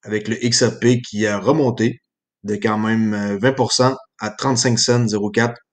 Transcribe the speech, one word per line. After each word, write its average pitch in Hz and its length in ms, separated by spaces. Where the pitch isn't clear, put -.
avec 107 260
le 110 160
X 120 200
R 113 160
P 120 200
qui 107 280
a 101 100
remonté 117 640
de 104 120
quand 107 240
même, 110 340
euh, 101 240
vingt 127 160
pour 123 180
cent 131 240
à 107 140
trente-cinq 123 480
cents, 120 280
zéro 104 220
quatre. 117 320